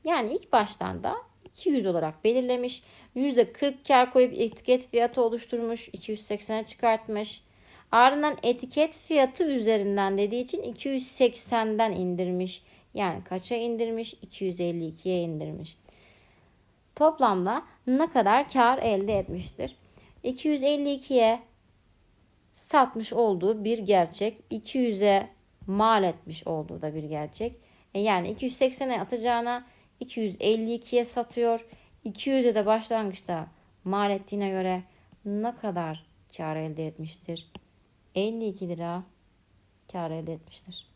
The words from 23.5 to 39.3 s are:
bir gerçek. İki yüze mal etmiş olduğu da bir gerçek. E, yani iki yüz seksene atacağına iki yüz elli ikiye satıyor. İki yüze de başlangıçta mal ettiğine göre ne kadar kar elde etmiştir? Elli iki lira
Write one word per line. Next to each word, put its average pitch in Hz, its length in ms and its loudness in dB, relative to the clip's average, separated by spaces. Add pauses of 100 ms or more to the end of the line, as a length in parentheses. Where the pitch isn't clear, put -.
bir 226 140 0
gerçek. 196 600 2 (120)
İki 220 280 -8
yüze 202 520 2 (380)
mal 208 360 4
etmiş 160 440 -4
olduğu 160 340 -6
da 156 140 -6
bir 156 80 -6
gerçek. 151 520 -8 (380)
E, 196 60 -4
yani 196 300 2
iki 220 160 -6
yüz 254 100 -4
seksene 254 460 0
atacağına 240 640 -2 (340)
iki 240 200 -8
yüz 208 200 -4
elli 220 340 2
ikiye 240 320 0
satıyor. 233 600 -2 (380)
İki 240 260 -6
yüze 240 260 4
de 208 100 2
başlangıçta 208 800 -2 (360)
mal 202 280 0
ettiğine 196 380 -4
göre 185 340 -2 (420)
ne 214 300 -4
kadar 170 500 -6 (320)
kar 156 180 -6
elde 156 320 -6
etmiştir? 160 640 -12 (640)
Elli 220 320 -2
iki 190 220 -8
lira 170 340 -6 (880)